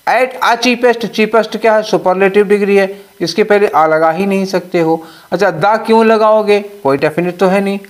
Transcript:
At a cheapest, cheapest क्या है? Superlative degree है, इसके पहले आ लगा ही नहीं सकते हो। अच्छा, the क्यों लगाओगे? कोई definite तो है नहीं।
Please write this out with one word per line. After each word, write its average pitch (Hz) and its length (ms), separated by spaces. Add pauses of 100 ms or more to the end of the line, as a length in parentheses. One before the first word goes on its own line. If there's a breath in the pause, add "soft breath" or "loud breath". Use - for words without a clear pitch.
At 254 340
a 220 140
cheapest, 240 520
cheapest 214 480
क्या 214 180
है? 214 80
Superlative 190 640
degree 202 280
है, 190 140 (320 loud breath)
इसके 190 220
पहले 208 240
आ 156 200
लगा 160 240
ही 185 140
नहीं 196 200
सकते 180 360
हो। 160 200 (300 loud breath)
अच्छा, 185 280
the 208 260
क्यों 226 200
लगाओगे? 214 540 (240)
कोई 135 140
definite 170 400
तो 190 100
है 190 140
नहीं। 196 180 (100)